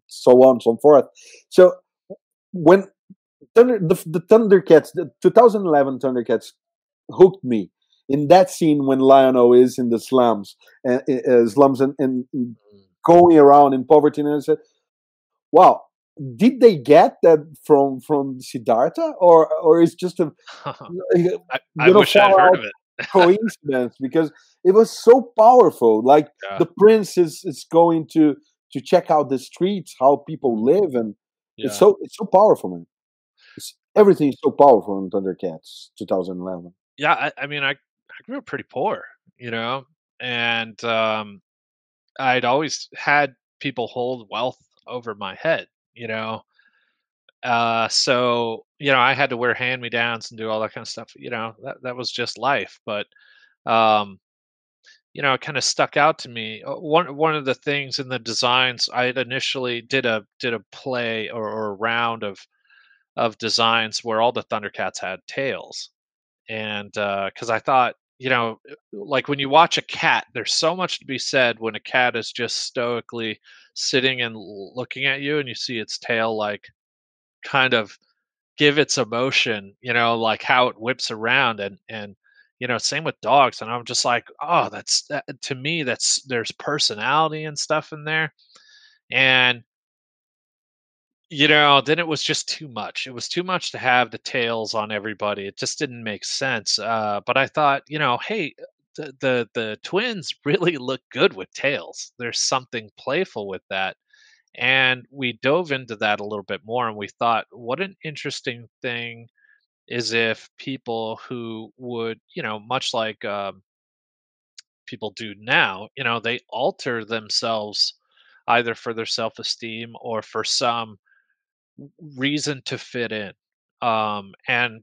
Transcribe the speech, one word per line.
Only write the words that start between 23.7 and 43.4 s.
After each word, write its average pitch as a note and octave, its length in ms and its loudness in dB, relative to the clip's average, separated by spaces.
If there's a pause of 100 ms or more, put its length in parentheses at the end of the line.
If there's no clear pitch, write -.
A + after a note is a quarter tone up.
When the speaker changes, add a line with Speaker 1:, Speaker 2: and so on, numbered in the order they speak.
Speaker 1:
Because D3 320 -2 (320)
it F#3 80 6
was A3 180 6
so - 480 4
powerful. F3 640 6
Like, D3 240 6 (220)
Speaker 2:
Yeah. G2 80 -8
Speaker 1:
the D#3+ 80 0 (120)
prince G#3+ 380 6
is, E3+ 280 0
is D#3 260 -12
going E3 440 2
to, D3+ 220 4 (360)
to C#3 80 -8
check E3+ 300 0
out D3+ 200 2
the C3+ 80 -2
streets, F#3 600 -6
how C#3 280 4
people C#3 280 -2
Speaker 2:
Mm. G#2+ 80 -4
Speaker 1:
live, D#3+ 300 2
and A2 200 -4 (440)
it's A#2+ 160 -6
Speaker 2:
Yeah. - 40 -10
Speaker 1:
so, G3+ 240 6
it's C#3+ 140 -16
so G#3 100 -8
powerful, F#3 440 2
man. E2+ 160 -14 (720)
It's, - 200 -20 (200)
everything F#3+ 340 6
is - 140 -8
so C#3 60 2
powerful A2+ 480 6
in F#2+ 120 -8
Thundercats F#2 880 -8
two G2 80 -12
thousand F#2 340 -4
eleven. F2+ 340 -12 (240)
Speaker 2:
Yeah, D3 140 0
I, C#3+ 200 -4 (100)
I C#3 40 -8
mean, D3 160 -8
I, C3+ 100 -2
I - 520 -20
grew C4 140 -12
up - 80 -16
pretty B2+ 240 -12
poor, E3+ 340 -6 (340)
you A#2+ 120 -14
know, A#2+ 340 -6 (360)
and, A#2 640 -6
um, A2 580 -4 (760)
I'd B2+ 280 0
always C#3 500 -4
had C#3+ 380 0 (260)